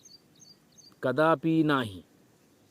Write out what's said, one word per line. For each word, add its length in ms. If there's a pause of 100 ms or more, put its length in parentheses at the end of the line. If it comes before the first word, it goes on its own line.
(1040)
कदापि 600
नाही. 400 (680)